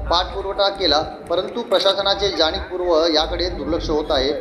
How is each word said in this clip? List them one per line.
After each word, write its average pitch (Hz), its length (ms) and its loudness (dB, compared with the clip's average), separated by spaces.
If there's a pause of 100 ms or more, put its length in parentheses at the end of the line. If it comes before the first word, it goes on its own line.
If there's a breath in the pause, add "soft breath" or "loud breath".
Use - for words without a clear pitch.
(100)
पाठपुरवठा 190 580 0
केला, 175 320 2
परंतु 190 640 -4
प्रशासनाचे 196 640 2
जाणीवपूर्वक 170 880 2
याकडे 165 340 0
दुर्लक्ष 160 420 -4
होत 151 200 0
आहे, 135 300 2